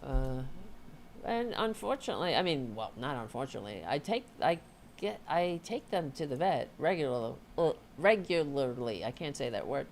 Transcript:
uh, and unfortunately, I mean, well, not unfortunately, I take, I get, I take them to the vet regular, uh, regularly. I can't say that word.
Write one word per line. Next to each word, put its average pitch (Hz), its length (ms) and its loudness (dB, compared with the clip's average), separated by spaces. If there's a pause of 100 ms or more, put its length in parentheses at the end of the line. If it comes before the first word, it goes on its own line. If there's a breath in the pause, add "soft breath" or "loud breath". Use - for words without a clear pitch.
uh, 131 400 2 (800)
and 233 320 0
unfortunately, 214 760 0
I 127 80 6
mean, 139 320 2
well, 110 220 -4
not 131 200 -2
unfortunately, 110 680 -6
I 113 120 0
take, 220 280 -2 (160)
I 170 160 4 (380)
get, 202 320 -4
I 175 360 2
take 247 260 -6
them 165 220 0
to 160 140 -4
the 139 100 -2
vet 143 320 2 (100)
regular, 135 560 2 (220)
uh, 165 160 6 (260)
regularly. 139 1040 2
I 110 60 -2
can't 143 260 -6
say 127 140 -2
that 104 160 -2
word. 135 260 -2